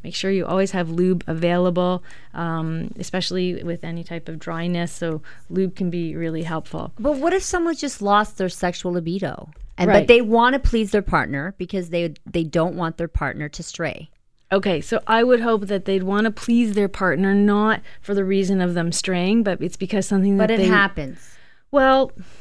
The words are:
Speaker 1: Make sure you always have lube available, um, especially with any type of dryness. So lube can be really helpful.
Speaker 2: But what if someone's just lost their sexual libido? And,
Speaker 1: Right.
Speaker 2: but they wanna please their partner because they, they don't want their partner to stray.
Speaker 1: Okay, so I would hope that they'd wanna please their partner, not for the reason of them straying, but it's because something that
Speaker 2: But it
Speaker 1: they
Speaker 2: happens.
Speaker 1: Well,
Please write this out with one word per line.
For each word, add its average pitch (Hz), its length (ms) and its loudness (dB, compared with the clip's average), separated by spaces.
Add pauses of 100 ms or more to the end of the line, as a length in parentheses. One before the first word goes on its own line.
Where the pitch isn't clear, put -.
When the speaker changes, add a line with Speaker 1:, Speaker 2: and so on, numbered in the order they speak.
Speaker 1:
Make - 140 -10
sure 190 160 -2
you 190 140 0
always 190 260 0
have 175 180 -2
lube 175 380 2
available, 175 800 0 (280)
um, 165 640 -4
especially 180 680 -4
with 165 200 -6
any 170 180 -8
type 165 280 -10
of 160 100 -10
dryness. 170 540 -4
So 160 280 -4 (280)
lube 180 260 0
can 180 140 -2
be 165 260 -4
really 160 280 -4
helpful. 160 540 -8
Speaker 2:
But 277 200 0
what 339 160 0
if 381 100 0
someone's 339 380 -2
just 285 200 -6
lost 208 360 2
their 185 100 0
sexual 180 460 -4
libido? 175 560 -4 (280)
And, 180 120 4
Speaker 1:
Right. 208 140 8
Speaker 2:
but - 40 -2
they 240 140 10
wanna 233 380 4
please 220 320 2
their 208 100 2
partner 143 560 -2
because 180 320 -6
they, 170 240 -2 (120)
they 165 200 -2
don't 160 300 0
want 165 200 -4
their 170 140 -6
partner 147 400 -4
to - 140 -12
stray. - 460 -8 (440)
Speaker 1:
Okay, 190 260 2
so - 260 -2
I 226 200 4
would 247 160 6
hope 220 260 0
that 196 160 -2
they'd 190 200 0
wanna 208 280 2
please 233 440 2
their 202 120 4
partner, 190 480 2
not 208 460 4 (180)
for 202 140 -6
the 196 100 0
reason 190 380 2
of 180 120 2
them 170 200 0
straying, 190 500 2
but 196 180 -2
it's 170 140 -4
because 190 320 -2
something 196 300 2
that 214 100 4
Speaker 2:
But 220 40 2
it 226 80 2
Speaker 1:
they 190 80 4
Speaker 2:
happens. 196 680 0 (360)
Speaker 1:
Well, 269 420 4 (280)